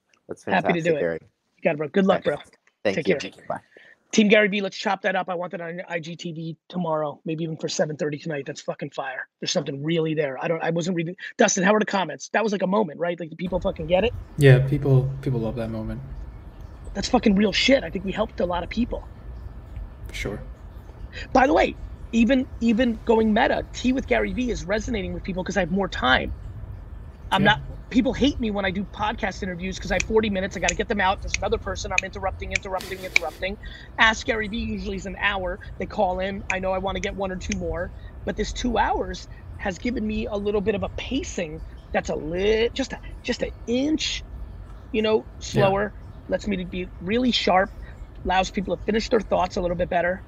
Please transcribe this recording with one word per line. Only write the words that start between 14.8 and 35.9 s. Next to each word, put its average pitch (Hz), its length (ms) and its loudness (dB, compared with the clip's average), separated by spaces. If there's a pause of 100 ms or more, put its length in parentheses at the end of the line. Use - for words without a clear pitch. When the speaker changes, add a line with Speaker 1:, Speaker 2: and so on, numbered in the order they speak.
Speaker 3:
people 123 200 0
love 110 160 -2
that 110 120 -4
moment. 110 300 -6 (960)
Speaker 2:
That's 196 160 -4
fucking 233 260 6
real 202 160 4
shit. 262 320 4
I 165 60 -6
think 185 160 -6
we 190 80 -4
helped 214 260 -2
a 202 60 2
lot 175 180 0
of 170 60 -10
people. - 340 -2 (1040)
Speaker 3:
For - 60 -12
sure. 113 280 -6 (920)
Speaker 2:
By 247 120 8
the 294 80 4
way, - 220 4 (380)
even, 247 340 4 (140)
even 233 440 4
going 220 280 4
meta, 175 400 2
Tea - 180 0
with 262 160 0
Gary 214 240 2
Vee 247 200 -2
is 156 120 -4
resonating 196 500 -2
with 170 100 -8
people 185 200 -4
'cause 185 140 -2
I 196 40 4
have 170 100 0
more 185 180 2
time. 107 420 2 (1000)
I'm 196 100 4
Speaker 3:
Yeah. 208 140 6
Speaker 2:
not, - 60 -6 (280)
people 240 240 4
hate 262 260 2
me 220 120 0
when 196 140 -2
I 190 60 0
do 190 120 -4
podcast 214 580 -4
interviews 185 380 -6
'cause 185 120 -4
I 208 40 2
have 180 80 2
forty 220 260 2
minutes. 190 260 -2
I 190 40 -6
gotta 175 160 0
get 208 120 -2
them 208 140 0
out. 190 200 2
There's - 160 -8
another 214 200 0
person 196 340 -6
I'm 185 140 0
interrupting, 190 460 -6
interrupting, 190 520 -6
interrupting. 185 540 -4 (400)
Ask 220 300 4
Gary 214 200 0
Vee 208 120 -6
usually 208 360 -4
is 180 120 -8
an 180 100 -8
hour. 190 420 -2 (200)
They 196 80 -4
call 185 320 0